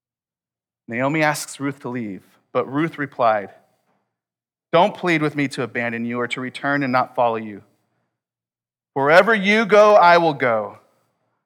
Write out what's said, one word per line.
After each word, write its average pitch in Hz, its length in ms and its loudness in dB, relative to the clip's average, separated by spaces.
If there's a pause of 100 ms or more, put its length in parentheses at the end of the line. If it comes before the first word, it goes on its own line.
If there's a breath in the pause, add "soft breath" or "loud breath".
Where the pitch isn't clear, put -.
(880)
Naomi 135 340 -4
asks 151 380 -4
Ruth 139 220 -8
to 127 80 -10
leave, 113 340 -10 (280)
but 123 140 -2
Ruth 147 320 -6
replied, 113 560 -2 (1200)
"Don't 196 220 2
plead 165 260 -2
with 147 140 -4
me 143 140 -2
to 135 140 -8
abandon 117 420 -6
you 120 140 -6
or 120 80 -4
to 127 140 -8
return 139 420 -4
and 131 80 -4
not 123 240 -2
follow 117 200 0
you. 107 280 -12 (1300)
Wherever 170 400 4
you 214 320 0
go, 208 300 6
I 175 220 6
will 170 160 2
go. 113 460 -4 (680)